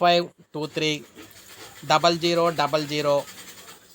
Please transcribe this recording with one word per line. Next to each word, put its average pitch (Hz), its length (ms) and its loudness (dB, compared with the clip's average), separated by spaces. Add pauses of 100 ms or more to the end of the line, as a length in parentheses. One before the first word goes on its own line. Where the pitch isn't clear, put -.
ఫైవ్ 175 240 4 (300)
టూ 151 80 -6 (140)
త్రీ 156 140 0 (1000)
డబల్ 165 340 4
జీరో 170 200 2 (160)
డబల్ 151 320 0
జీరో 147 240 0 (800)